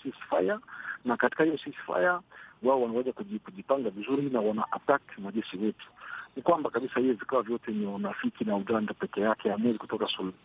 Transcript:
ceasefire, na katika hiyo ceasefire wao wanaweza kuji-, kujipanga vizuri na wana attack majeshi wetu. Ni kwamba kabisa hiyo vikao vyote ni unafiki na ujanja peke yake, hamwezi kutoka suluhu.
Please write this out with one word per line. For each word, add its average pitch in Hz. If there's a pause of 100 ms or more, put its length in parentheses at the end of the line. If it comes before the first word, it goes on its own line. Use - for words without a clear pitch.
ceasefire, 196 (460)
na 233
katika -
hiyo 165
ceasefire 180 (440)
wao 127
wanaweza 120
kuji-, 104
kujipanga 110
vizuri 127
na 123
wana 107
attack - (160)
majeshi 101
wetu. 104 (500)
Ni 131
kwamba 160
kabisa 127
hiyo 127
vikao 117
vyote 117
ni 104
unafiki 101
na 208
ujanja 214
peke -
yake, 107
hamwezi 110
kutoka 104
suluhu. 92 (100)